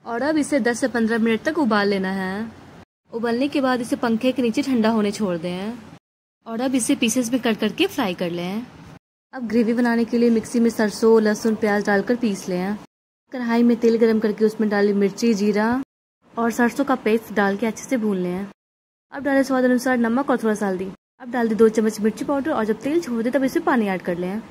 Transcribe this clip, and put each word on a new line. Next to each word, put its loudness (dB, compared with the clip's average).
और -6
अब 0
इसे 0
दस 0
से 0
पन्द्रह 0
मिनट 2
तक -2
उबाल 2
लेना -2
है। -6
उबलने -2
के -2
बाद 0
इसे -4
पंखे 0
के -2
नीचे 0
ठंडा 2
होने 0
छोड़ -2
दें। -6
और -8
अब -2
इसे 2
पीसेस 0
में 0
कट 0
करके 0
फ्राई -4
कर -4
लें। -6
अब -10
ग्रेवी 2
बनाने 2
के -2
लिए 4
मिक्सी 0
में 4
सरसों, 4
लहसुन, 0
प्याज 0
डालकर 2
पीस -4
लें। -4
कढ़ाई 0
में 6
तेल 4
गरम 4
करके 0
उसमें 2
डालें 2
मिर्ची, 2
जीरा 0
और 0
सरसों 0
का 2
पेस्ट -2
डाल 2
के -2
अच्छे -6
से -2
भून 0
लें। -4
अब -10
डालें 2
स्वाद 0
अनुसार 2
नमक 0
और 2
थोड़ा 0
सा -4
हल्दी। -4
अब -14
डाल 0
दें 0
दो 8
चम्मच 0
मिर्ची -2
पाउडर -2
और 0
जब -2
तेल 0
छोड़ -4
दे 0
तब 0
इसे 0
पानी 2
ऐड -2
कर -4
लें। -6